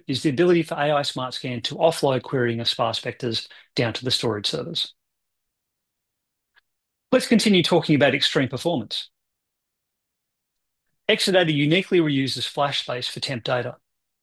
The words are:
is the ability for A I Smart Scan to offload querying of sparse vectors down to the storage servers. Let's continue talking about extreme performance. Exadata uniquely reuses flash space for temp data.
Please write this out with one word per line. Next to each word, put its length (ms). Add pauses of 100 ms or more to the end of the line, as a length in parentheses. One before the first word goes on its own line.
is 160
the 60
ability 340
for 120
A 160
I 100
Smart 320
Scan 300
to 120
offload 480
querying 380
of 80
sparse 320
vectors 460 (280)
down 160
to 140
the 40
storage 380
servers. 460 (2250)
Let's 160
continue 340
talking 340
about 200
extreme 320
performance. 640 (2000)
Exadata 460
uniquely 460
reuses 480
flash 340
space 260
for 120
temp 240
data. 320 (480)